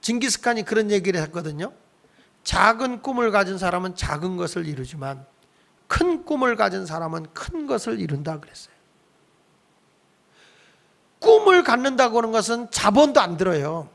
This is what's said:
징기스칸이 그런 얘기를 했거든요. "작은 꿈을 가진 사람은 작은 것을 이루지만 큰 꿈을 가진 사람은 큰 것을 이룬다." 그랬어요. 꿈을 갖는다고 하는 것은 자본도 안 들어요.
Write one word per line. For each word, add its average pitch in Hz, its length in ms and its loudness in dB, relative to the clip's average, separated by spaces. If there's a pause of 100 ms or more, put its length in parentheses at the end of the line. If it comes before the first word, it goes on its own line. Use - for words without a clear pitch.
징기스칸이 233 640 -2
그런 214 260 0
얘기를 185 320 0
했거든요. 156 500 -8 (680)
"작은 226 600 0
꿈을 240 280 -2
가진 196 260 0
사람은 180 380 -4
작은 180 420 -6
것을 175 300 -6
이루지만 135 580 -10 (640)
큰 339 380 0
꿈을 254 320 0
가진 190 280 0
사람은 160 480 -8
큰 311 340 -10
것을 233 340 -4
이룬다." 147 400 -6
그랬어요. - 340 -20 (2500)
꿈을 415 420 8
갖는다고 247 560 2
하는 226 140 0
것은 226 380 -2
자본도 247 500 4
안 175 180 -2
들어요. 160 560 -2